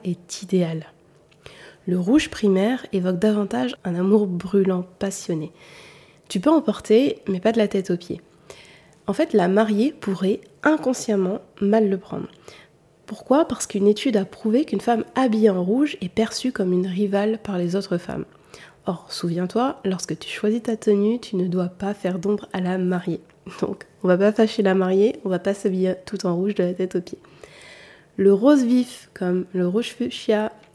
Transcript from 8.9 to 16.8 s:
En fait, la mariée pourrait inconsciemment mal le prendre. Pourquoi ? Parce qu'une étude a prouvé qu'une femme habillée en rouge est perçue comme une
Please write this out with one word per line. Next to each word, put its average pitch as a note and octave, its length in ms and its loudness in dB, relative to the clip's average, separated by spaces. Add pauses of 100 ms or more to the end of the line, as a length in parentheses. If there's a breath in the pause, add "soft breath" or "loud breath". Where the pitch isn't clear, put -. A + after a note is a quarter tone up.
En G3+ 40 -2
fait, D#4+ 200 -2
la F#3 160 4
mariée G#3+ 500 2
pourrait F#3+ 420 -2 (220)
inconsciemment A#3+ 800 0 (200)
mal G#3 280 2
le F#3+ 100 0
prendre. - 300 -10 (800 loud breath)
Pourquoi ? - 420 0
Parce - 180 -6
qu'une G3+ 220 0
étude G#3+ 280 2
a G3 80 0
prouvé A3+ 400 0
qu'une - 160 -4
femme A#3 240 0 (120)
habillée A3 340 4
en F3+ 140 0
rouge C4 360 0
est F3+ 100 -6
perçue A3+ 420 -2
comme F#3 200 -2
une F3+ 140 2